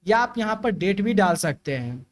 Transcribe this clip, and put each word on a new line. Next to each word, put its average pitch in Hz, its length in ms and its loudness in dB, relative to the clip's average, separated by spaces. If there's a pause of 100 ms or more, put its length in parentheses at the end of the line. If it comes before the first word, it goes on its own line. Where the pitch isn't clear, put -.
या 214 120 4
आप 240 200 0
यहाँ 214 260 -2
पर 233 100 2
डेट 196 280 0
भी 226 120 0
डाल 185 240 4
सकते 143 400 -4
हैं। 123 340 -8